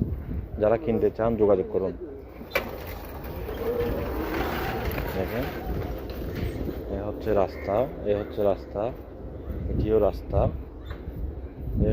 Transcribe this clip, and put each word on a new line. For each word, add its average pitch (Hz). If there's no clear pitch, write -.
যারা 107
কিনতে 113
চান, 113
যোগাযোগ 98
করুন। 92
দেখেন, 95
এ -
হচ্ছে 107
রাস্তা, 98
এ -
হচ্ছে 104
রাস্তা, 101
এটিও 107
রাস্তা, -
এ -